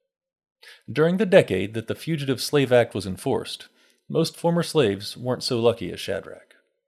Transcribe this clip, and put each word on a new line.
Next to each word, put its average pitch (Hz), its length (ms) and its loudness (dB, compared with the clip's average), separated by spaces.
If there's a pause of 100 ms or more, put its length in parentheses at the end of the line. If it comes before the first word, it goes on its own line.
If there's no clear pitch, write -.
(920)
During 160 260 2
the 214 80 0
decade 110 480 4
that 113 140 -6
the 104 80 -6
Fugitive 139 460 -4
Slave 135 320 2
Act 123 200 4
was 95 140 -6
enforced, - 600 -6 (400)
most 156 300 -2
former 170 260 0
slaves 107 540 0
weren't 123 260 -6
so 120 160 -2
lucky 110 320 0
as 85 80 -12
Shadrach. - 560 -10 (320)